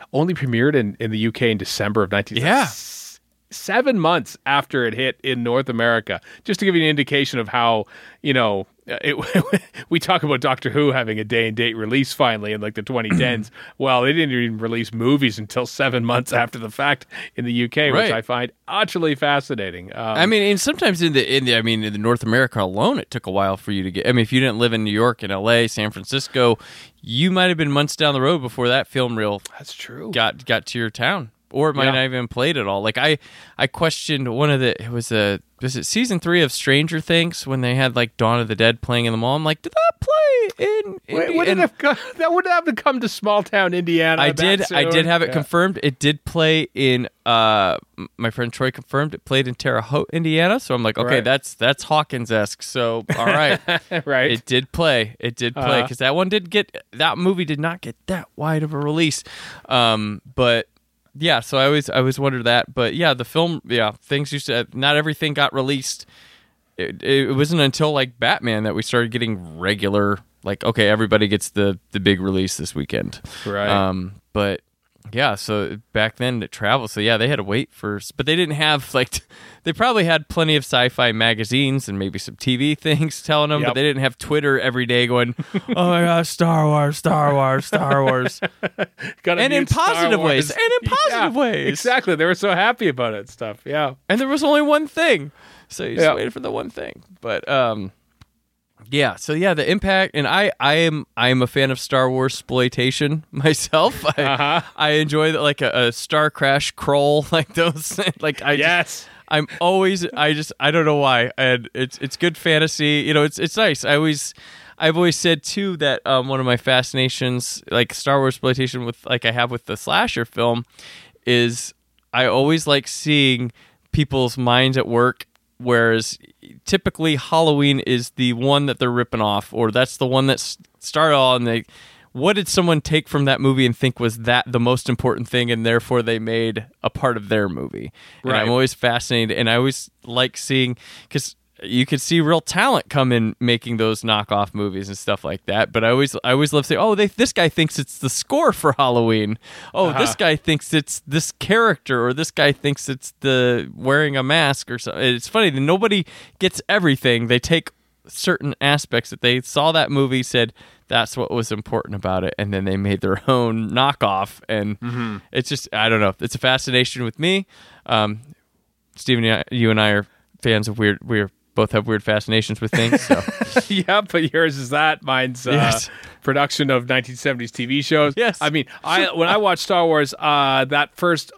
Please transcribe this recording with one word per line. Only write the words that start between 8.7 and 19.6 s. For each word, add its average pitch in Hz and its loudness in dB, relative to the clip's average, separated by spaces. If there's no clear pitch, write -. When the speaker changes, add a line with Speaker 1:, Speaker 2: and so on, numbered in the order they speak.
Speaker 1:
uh, - -8
it, 147 0
<laughs> - -18
we 170 2
talk 180 0
about 143 0
Doctor 131 0
Who 143 2
having 113 -2
a 110 -2
day 113 0
and 110 -6
date 117 0
release 117 -2
finally 110 0
in, 107 -6
like, 104 -6
the 107 -8
twenty 117 -4
tens. 123 0
Speaker 2:
<clears throat> - -20
Speaker 1:
Well, 127 2
they 135 2
didn't 160 0
even 117 -2
release 113 -4
movies 120 2
until 113 -4
seven 127 0
months 120 0
after 120 0
the 113 -10
fact 143 -2
in 120 -6
the 120 -4
U 120 0
K, 151 0
which 135 2
Speaker 2:
Right. - 0
Speaker 1:
I 110 -2
find 123 -4
utterly 180 -2
fascinating. 110 -4